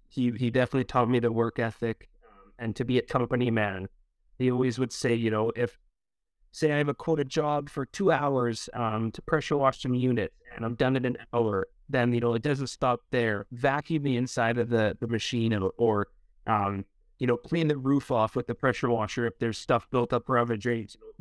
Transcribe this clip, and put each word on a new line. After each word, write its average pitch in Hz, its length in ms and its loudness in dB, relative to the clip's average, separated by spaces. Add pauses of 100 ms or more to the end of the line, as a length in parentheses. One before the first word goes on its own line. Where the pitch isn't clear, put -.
he, 123 240 0
he 120 180 -2
definitely 127 360 0
taught 120 240 0
me 123 100 4
the 117 120 0
work 113 280 -2
ethic, 113 500 -4 (160)
um, - 340 -20
and 113 160 -4
to 123 100 -4
be 127 120 2
a 117 40 2
company 123 500 0
man. 98 360 -2 (500)
He 127 140 2
always 123 280 0
would 123 120 -2
say, 123 220 0
you 113 180 0
know, 110 240 0
if, 120 220 -4 (760)
say 151 220 0
I 147 40 2
have 147 120 0
a 139 40 0
quoted 147 360 -2
job 147 400 0
for 135 160 -6
two 185 260 0
hours, 135 640 0
um, 113 400 -2
to - 80 -14
pressure 151 340 0
wash 135 260 2
some 127 120 0
units, 123 420 0 (180)
and 113 120 -6
I'm 117 100 -4
done 131 220 2
in 127 80 -2
an 123 120 -2 (160)
hour, 107 340 2 (200)
then, 123 260 2
you 120 60 2
know, 117 140 2
it 113 80 0
doesn't 139 260 -2
stop 123 320 0 (100)
there. 110 420 0
Vacuum 143 520 0
the 131 140 0
inside 120 400 0
of 117 120 0
the, 110 300 2
the 120 80 -6
machine, 113 460 0
or, 95 240 0
or, 107 300 2 (400)
um, 101 360 0 (360)
you 127 80 -2
know, 120 100 4
clean 165 300 -2
the 147 100 2
roof 135 340 0
off 110 240 2
with 123 120 -4
the 117 80 -4
pressure 127 340 0
washer 117 380 0
if - 120 -8
there's 117 180 -2
stuff - 340 0
built 120 200 2
up 120 180 -2
around 120 200 2
the 117 80 0
drains. 113 420 -4
You - 80 -20
know, - 140 -18